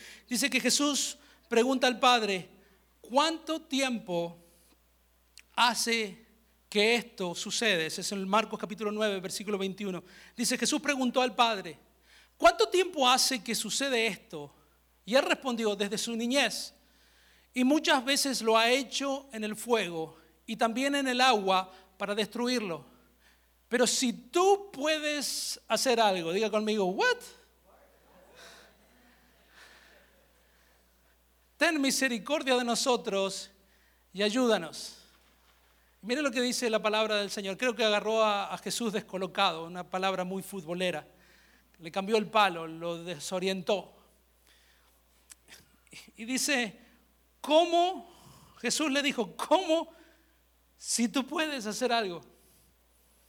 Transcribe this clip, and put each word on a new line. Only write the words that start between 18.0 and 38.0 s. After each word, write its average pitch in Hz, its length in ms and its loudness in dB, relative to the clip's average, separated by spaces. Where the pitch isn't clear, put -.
veces 269 360 0
lo 220 160 4
ha 226 120 6
hecho 277 640 -2
en 220 100 -8
el 214 140 -6
fuego 175 600 -2
y 226 100 -8
también 254 400 0
en 269 140 0
el 247 100 0
agua 196 500 4
para 202 180 -4
destruirlo. 214 800 -4
Pero 240 200 2
si 240 260 0
tú 392 580 2
puedes 302 960 -4
hacer 226 320 2
algo", 185 320 2
diga 208 200 0
conmigo, 214 340 0
"What? 427 320 2
Ten 311 240 2
misericordia 269 760 0
de 247 60 0
nosotros 233 880 -2
y 185 80 -4
ayúdanos". 208 760 0
Mire 247 160 -2
lo 285 80 0
que 254 100 -4
dice 247 300 -2
la 220 100 2
palabra 214 360 0
del 202 160 -2
Señor. 190 260 -8
Creo 247 180 -2
que 226 80 -2
agarró 214 400 2